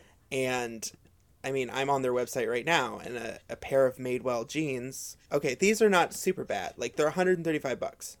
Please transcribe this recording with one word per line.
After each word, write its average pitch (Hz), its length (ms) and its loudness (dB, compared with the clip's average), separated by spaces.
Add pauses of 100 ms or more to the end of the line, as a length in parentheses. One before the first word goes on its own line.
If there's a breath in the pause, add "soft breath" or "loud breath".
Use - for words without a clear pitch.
(300 soft breath)
And, 127 600 -2 (540)
I 135 60 -4
mean, 135 220 -2
I'm 139 180 0
on 135 120 2
their 127 100 2
website 123 360 0
right 117 160 -2
now, 135 400 0
and 123 120 -8
a, 113 220 -8 (120)
a 117 60 -6
pair 135 300 4
of 127 100 0
Madewell 123 520 -2
jeans, 135 680 -6 (140 soft breath)
okay, 143 240 0
these 214 280 4
are 214 80 8
not 175 240 6
super 185 300 -2
bad. 95 320 -4
Like, 120 200 -4
they're 151 120 4
a 151 40 0
hundred 185 260 2
and 165 60 -8
thirty-five 147 360 -2
bucks. - 400 -8